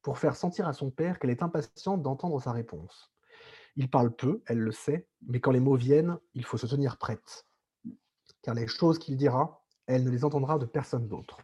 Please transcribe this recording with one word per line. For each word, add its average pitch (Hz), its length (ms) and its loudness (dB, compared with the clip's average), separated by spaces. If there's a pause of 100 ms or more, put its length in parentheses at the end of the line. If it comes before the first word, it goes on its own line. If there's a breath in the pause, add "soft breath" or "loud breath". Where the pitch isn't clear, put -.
pour 131 160 -4
faire 147 180 2
sentir 180 320 -2
à 143 60 -2
son 135 160 -4
père 170 280 -2
qu'elle 127 120 0
est 120 120 0
impatiente 170 600 -4
d'entendre 135 380 -2
sa 123 120 -4
réponse. 113 580 -10 (640 loud breath)
Il 131 160 -2
parle 120 240 4
peu, 151 320 0
elle 120 120 0
le 110 120 0
sait, 147 360 -4 (200)
mais 123 140 -2
quand 135 100 4
les 127 100 6
mots 135 160 6
viennent, 151 420 4 (160)
il 120 100 -6
faut - 120 -6
se 117 100 -4
tenir 135 320 -2
prête. - 480 -8 (960)
Car 117 120 -4
les 117 140 -2
choses 165 300 4
qu'il 139 180 -6
dira, 139 480 2 (220)
elle 127 180 2
ne 127 60 2
les 123 140 0
entendra 147 340 2
de 123 80 -2
personne 123 420 -4
d'autre. - 340 -10